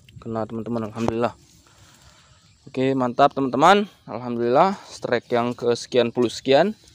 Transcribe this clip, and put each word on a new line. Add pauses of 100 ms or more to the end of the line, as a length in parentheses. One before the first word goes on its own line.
(220)
Kena,
teman-teman.
Alhamdulillah. (1400)
Oke,
mantap,
teman-teman. (180)
Alhamdulillah. (100)
Strike
yang
kesekian
puluh
sekian. (220)